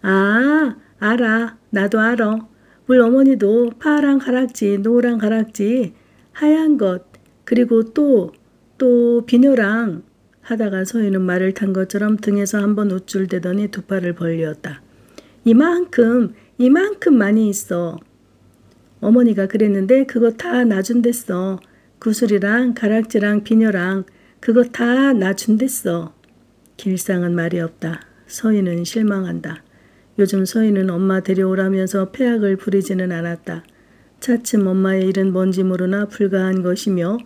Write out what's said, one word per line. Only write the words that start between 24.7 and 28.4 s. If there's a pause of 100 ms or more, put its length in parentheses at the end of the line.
놔준댔어. (640)
길상은
말이
없다. (260)
서희는